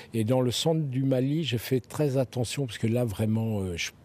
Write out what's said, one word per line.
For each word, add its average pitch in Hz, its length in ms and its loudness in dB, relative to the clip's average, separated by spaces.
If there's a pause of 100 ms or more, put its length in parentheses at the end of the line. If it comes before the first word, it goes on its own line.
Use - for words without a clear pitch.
(140)
Et 113 100 0
dans 127 160 4
le 123 100 2
centre 160 320 2
du 135 220 -2
Mali, 135 400 2
j'ai 123 140 0
fait 127 220 0
très 143 360 -2
attention, 127 500 -2
parce 110 120 -12
que 113 100 0
là, 120 160 2
vraiment, 110 560 0
euh, 90 160 -4
je - 160 -6 (120)